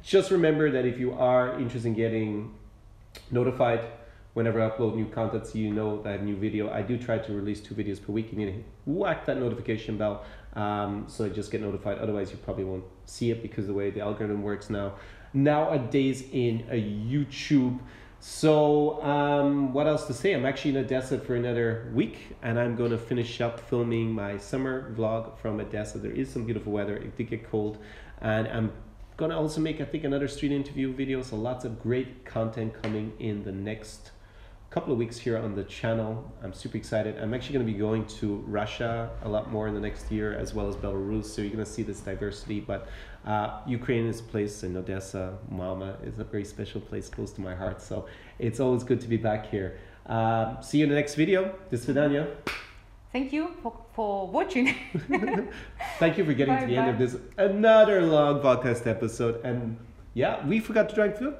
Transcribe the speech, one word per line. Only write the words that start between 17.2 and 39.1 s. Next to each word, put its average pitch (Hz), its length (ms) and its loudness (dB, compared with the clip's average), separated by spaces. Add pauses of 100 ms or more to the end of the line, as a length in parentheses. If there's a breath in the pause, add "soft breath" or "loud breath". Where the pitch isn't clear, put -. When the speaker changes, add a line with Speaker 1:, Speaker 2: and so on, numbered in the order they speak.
Speaker 1:
So, 151 800 6
um, 143 680 4
what 147 140 4
else 151 200 4
to 135 80 -4
say? 190 200 2
I'm 127 100 2
actually 139 280 2
in 135 120 4
Odessa 127 340 0
for 127 180 -2
another 117 580 0
week, - 480 0
and 117 180 0
I'm 120 160 2
gonna 117 220 2
finish 120 420 -2
up 117 180 0
filming 117 540 0
my 101 240 -2
summer 131 580 -4
vlog 113 440 -2
from 107 200 -2
Odessa. 107 400 -6
There 107 140 -6
is 131 180 -2
some 120 140 -4
beautiful 107 280 -2
weather. 104 240 -2
It - 200 -10
did 113 140 -4
get 113 200 -8
cold, 107 280 -2 (420 loud breath)
and 113 280 2
I'm 110 240 0 (440)
gonna 160 240 0
also 156 200 0
make, 156 200 0
I 143 60 -2
think, 156 180 -4
another 139 240 0
street 139 240 -2
interview 139 400 -2
video. 131 300 -2
So 127 140 -6
lots 120 280 -4
of 113 180 -8
great 127 440 0
content 113 560 -2
coming 110 360 -2
in 107 240 -4
the 98 100 -8
next 104 580 -8 (580 soft breath)
couple - 240 -2
of 117 60 2
weeks 117 200 -2
here 117 180 0
on 107 200 -2
the 98 80 -4
channel. 113 640 -2 (140)
I'm 95 80 -8
super - 240 -8
excited. 107 440 -2
I'm 113 140 -2
actually 127 200 -6
gonna 127 100 2
be 110 80 0 (160)
going 110 160 0 (160)
to 104 260 -2
Russia 113 640 -2 (140)